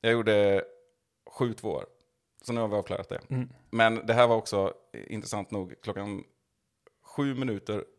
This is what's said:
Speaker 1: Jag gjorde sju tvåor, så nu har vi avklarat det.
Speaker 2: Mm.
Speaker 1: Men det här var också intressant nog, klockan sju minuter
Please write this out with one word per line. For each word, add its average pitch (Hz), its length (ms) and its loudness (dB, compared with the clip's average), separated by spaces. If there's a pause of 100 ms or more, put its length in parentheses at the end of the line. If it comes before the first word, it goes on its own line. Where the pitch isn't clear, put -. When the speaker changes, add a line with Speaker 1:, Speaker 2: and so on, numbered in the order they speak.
Speaker 1:
Jag 113 120 2
gjorde 104 500 4 (680)
sju 120 220 -2
tvåor, 87 320 -6 (560)
så 120 120 -8
nu 117 80 -2
har 110 60 0
vi 104 80 -2
avklarat 95 340 -4
det. - 100 -8 (100)
Speaker 2:
Mm. 127 200 -4 (200)
Speaker 1:
Men 113 360 2
det 113 80 2
här 120 140 8
var 117 80 6
också 101 380 0 (340)
intressant 104 440 -8
nog, 95 220 -8 (100)
klockan 101 400 -8 (800)
sju 139 320 -4
minuter 107 480 -4 (160)